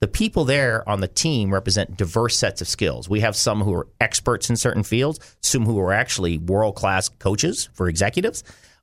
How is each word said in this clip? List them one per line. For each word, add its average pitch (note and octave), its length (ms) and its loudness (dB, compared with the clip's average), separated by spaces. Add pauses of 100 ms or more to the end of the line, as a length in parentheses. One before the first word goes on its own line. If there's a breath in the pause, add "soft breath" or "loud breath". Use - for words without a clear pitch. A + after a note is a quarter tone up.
The G#2+ 60 2
people G#3+ 380 0
there B2+ 420 0
on G2+ 120 0
the F#2 80 0
team A2+ 460 0
represent F#2+ 440 0
diverse A2+ 400 0
sets - 240 -2
of E2+ 60 -8
skills. D2 420 -2
We G#2 120 2
have A2 140 0
some G#2+ 260 0
who F#2+ 120 0
are E2+ 140 -4 (140)
experts - 480 0
in A#2 80 2
certain G#2+ 260 0
fields, C3+ 360 0 (220 loud breath)
some A#2+ 240 0
who A2 140 2
are F#2 140 2
actually F#2+ 440 0
world-class F#2+ 720 0
coaches C#3+ 640 -2
for F2+ 160 -2
executives, F#2 540 0 (400 loud breath)